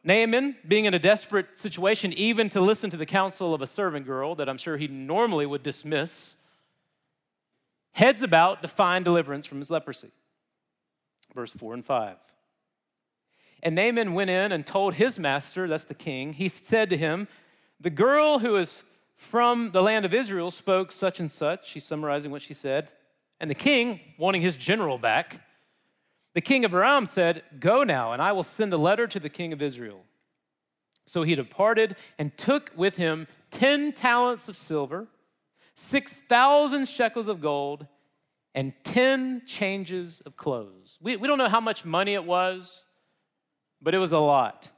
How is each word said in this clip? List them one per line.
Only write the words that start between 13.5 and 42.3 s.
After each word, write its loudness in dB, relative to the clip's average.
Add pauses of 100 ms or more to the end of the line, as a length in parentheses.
And 0
Naaman 0
went 0
in 0
and -4
told -2
his 0
master, -4
that's -4
the -14
king, -8
he -4
said 0
to 2
him, -2 (540)
"The -2
girl 4
who 2
is -2 (320)
from 2
the 4
land 4
of 0
Israel -2
spoke 0
such -4
and -4
such." -4
She's -14
summarizing -4
what -12
she -16
said. -4 (480)
And -6
the -4
king, 2 (200)
wanting 0
his 2
general 0
back, 0 (920)
the -2
king 2
of 0
Aram 4
said, 0 (160)
"Go 4
now, 0
and -4
I 2
will -2
send -4
a 0
letter 4
to -8
the -8
king -8
of -6
Israel." -8 (1000)
So -2
he 2
departed 0 (220)
and -6
took -2
with 0
him -2 (240)
ten 2
talents 0
of -14
silver, -6 (640)
six -4
thousand 4
shekels -2
of -6
gold, -4 (680)
and -4 (100)
ten 2
changes -6
of -20
clothes. -8
We, -4
we -4
don't 2
know 2
how 4
much -4
money 0
it -4
was, -2 (960)